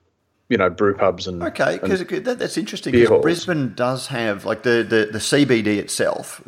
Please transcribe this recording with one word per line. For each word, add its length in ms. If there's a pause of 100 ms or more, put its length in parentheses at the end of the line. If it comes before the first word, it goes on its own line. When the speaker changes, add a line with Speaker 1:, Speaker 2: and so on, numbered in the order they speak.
(480)
Speaker 1:
you 80
know, 140
brew 240
pubs 320
and 160
Speaker 2:
Okay, 400
Speaker 1:
and 80
Speaker 2:
'cause 100
it, 240
that, 140
that's 180
interesting, 360
Speaker 1:
beer 140
Speaker 2:
'cause 20
Speaker 1:
halls. 140
Speaker 2:
Brisbane 520
does 320
have, 380
like, 180
the, 260
the, 220
the 80
C 260
B 180
D 180
itself, 680